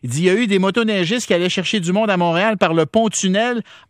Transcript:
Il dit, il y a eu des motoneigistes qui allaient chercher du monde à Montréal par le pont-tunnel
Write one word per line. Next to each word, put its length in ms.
Il 80
dit, 140
il 20
y 40
a 40
eu 140
des 120
motoneigistes 680
qui 80
allaient 120
chercher 320
du 140
monde 160
à 80
Montréal 400
par 160
le 140
pont-tunnel 760